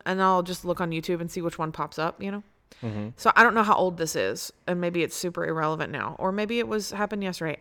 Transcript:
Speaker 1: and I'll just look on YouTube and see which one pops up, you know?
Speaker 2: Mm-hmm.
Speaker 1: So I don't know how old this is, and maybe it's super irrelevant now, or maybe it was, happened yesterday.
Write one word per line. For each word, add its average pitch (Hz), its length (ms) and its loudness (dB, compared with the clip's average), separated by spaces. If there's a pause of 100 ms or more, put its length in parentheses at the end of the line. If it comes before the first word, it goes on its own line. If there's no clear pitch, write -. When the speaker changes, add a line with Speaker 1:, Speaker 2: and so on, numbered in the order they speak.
Speaker 1:
and 190 140 0
I'll 190 220 6
just 180 240 -6
look 175 160 -2
on 170 80 -2
YouTube 165 320 -2
and 170 80 -6
see 185 140 -8
which 170 160 -4
one 160 120 -4
pops 151 280 -6
up, 165 240 -4
you 196 80 -4
know? 208 120 -8 (380)
Speaker 2:
Mm-hmm. 107 360 -6
Speaker 1:
So - 180 4
I 220 80 12
don't 233 100 8
know 226 100 6
how 208 120 4
old 180 220 2
this 160 180 -2
is, 104 360 -2 (160)
and 175 140 0
maybe 175 220 0
it's - 120 -2
super 170 300 -4
irrelevant 160 460 -2
now, 135 260 -6
or 190 140 -2
maybe 208 280 -2
it 226 80 -2
was, 214 240 -4
happened 208 320 -4
yesterday. 170 380 -4